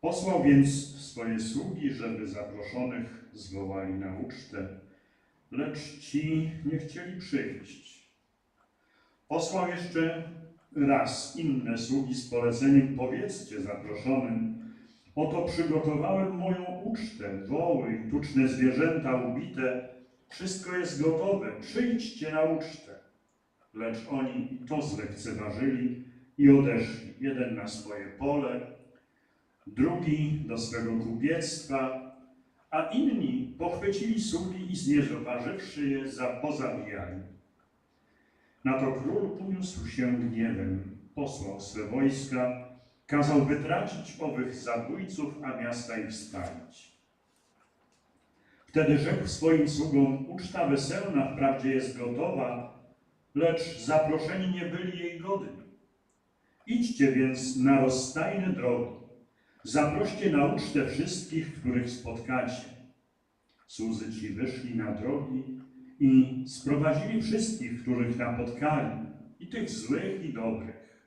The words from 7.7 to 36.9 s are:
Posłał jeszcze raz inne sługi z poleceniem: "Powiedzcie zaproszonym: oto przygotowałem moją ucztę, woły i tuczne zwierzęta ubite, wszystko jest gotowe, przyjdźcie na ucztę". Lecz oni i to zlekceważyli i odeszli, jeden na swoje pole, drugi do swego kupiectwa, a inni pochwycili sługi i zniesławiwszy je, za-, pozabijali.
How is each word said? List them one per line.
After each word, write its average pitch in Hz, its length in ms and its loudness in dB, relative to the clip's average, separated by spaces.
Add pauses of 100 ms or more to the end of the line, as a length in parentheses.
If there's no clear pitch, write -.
Posłał 175 400 0
jeszcze 165 560 -2 (520)
raz 139 600 2
inne 123 420 0
sługi 123 380 -2
z - 140 -8
poleceniem: 123 680 6
"Powiedzcie - 680 -4
zaproszonym: - 1080 -2 (440)
oto 160 260 0
przygotowałem 165 960 2
moją 180 480 -4
ucztę, 104 640 -6
woły 135 500 0
i 110 160 -6
tuczne 135 360 2
zwierzęta 131 680 2
ubite, 123 760 -4 (400)
wszystko 180 460 -6
jest 143 260 -2
gotowe, 190 500 2 (100)
przyjdźcie - 680 -2
na 156 100 2
ucztę". - 540 -2 (800)
Lecz 110 240 -6 (120)
oni 131 440 -2
i 123 120 -10
to 151 160 -2
zlekceważyli 110 1200 -2 (340)
i 143 120 12
odeszli, - 720 6
jeden 127 360 -2
na 110 120 -6
swoje 104 400 -10
pole, 135 680 -2 (880)
drugi 151 800 2
do 113 120 -4
swego 113 420 -2
kupiectwa, 131 1120 -2 (600)
a 160 120 2
inni 208 760 0
pochwycili 196 640 0
sługi 180 500 -4
i - 40 -2
zniesławiwszy 139 1120 0
je, 135 180 -2
za-, 123 340 -4
pozabijali. 107 800 -6 (1400)